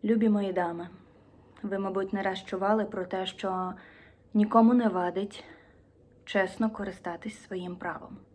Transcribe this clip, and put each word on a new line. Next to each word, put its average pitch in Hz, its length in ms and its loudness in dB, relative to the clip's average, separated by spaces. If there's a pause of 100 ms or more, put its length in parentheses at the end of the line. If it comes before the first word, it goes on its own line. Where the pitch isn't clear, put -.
Любі 220 260 4
мої 202 240 2
дами, 175 360 -2 (720)
ви, 196 160 -2
мабуть, 190 340 -2
не 196 80 -2
раз 190 220 -4
чували 202 420 0
про 202 200 -6
те, 185 200 -4
що 185 480 -4 (600)
нікому 226 400 8
не 240 140 4
вадить 185 560 -2 (840)
чесно 196 440 0
користатись 190 760 -10
своїм 180 320 -8
правом. 180 420 -10 (180)